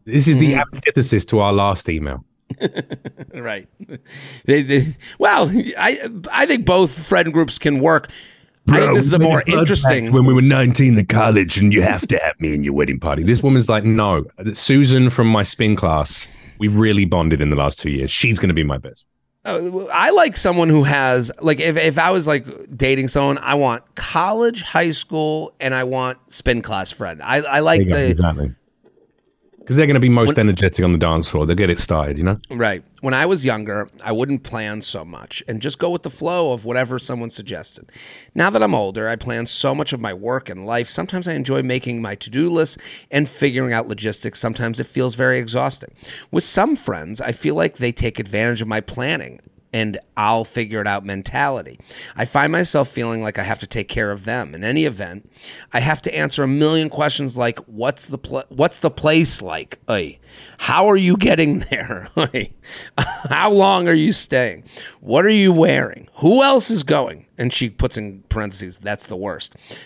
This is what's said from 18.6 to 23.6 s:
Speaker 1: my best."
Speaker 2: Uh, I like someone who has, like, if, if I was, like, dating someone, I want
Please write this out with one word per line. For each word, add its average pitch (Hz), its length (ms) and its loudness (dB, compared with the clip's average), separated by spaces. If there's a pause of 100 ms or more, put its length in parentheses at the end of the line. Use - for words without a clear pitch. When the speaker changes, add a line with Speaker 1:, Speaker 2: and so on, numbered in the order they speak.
Speaker 1:
my 69 140 -4
best." - 260 -18 (400)
Speaker 2:
Uh, 180 500 -6
I 175 160 2
like 330 260 4
someone 175 320 4
who 151 160 6
has, 131 460 2 (100)
like, 156 200 0
if, 160 180 0
if 160 200 0
I 170 120 2
was, 180 160 0
like, 143 180 0 (320)
dating 131 320 0
someone, 139 300 0
I 139 160 -2
want 127 400 -2